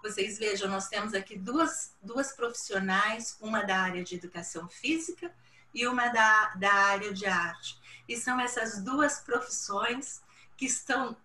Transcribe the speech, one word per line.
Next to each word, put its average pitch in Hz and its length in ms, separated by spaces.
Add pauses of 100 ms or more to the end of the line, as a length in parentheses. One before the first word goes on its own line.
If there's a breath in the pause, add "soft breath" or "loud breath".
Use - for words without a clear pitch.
Vocês 208 360
vejam, 196 320
nós 196 180
temos 214 240
aqui 202 240
duas, 254 640
duas 240 320
profissionais, 214 1080
uma 214 220
da 190 180
área 180 240
de 180 100
educação 175 540
física 330 640 (420 soft breath)
e 240 120
uma 247 220
da, 220 460
da 196 180
área 196 400
de 190 140
arte. 170 500 (320 loud breath)
E 240 80
são 254 240
essas 226 420
duas 285 380
profissões 240 1000 (340 soft breath)
que 269 100
estão 254 580